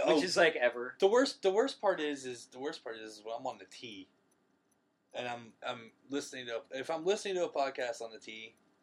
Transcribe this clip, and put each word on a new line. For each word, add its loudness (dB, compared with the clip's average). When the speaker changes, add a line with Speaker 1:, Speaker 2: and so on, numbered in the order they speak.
Speaker 1:
Which 6
Speaker 2:
oh, -
Speaker 1:
is, 0
like, 6
ever. 0
Speaker 2:
the 6
worst, 4
the 6
worst 2
part 2
is, -2
is -8
the -18
worst -8
part -8
is, -12
is -18
when -6
I'm -6
on -6
the -16
tee -14
and -6
I'm, -8
I'm -8
listening -8
to, -4
if -6
I'm -4
listening 0
to 2
a -6
podcast -2
on -10
the -16
tee, -16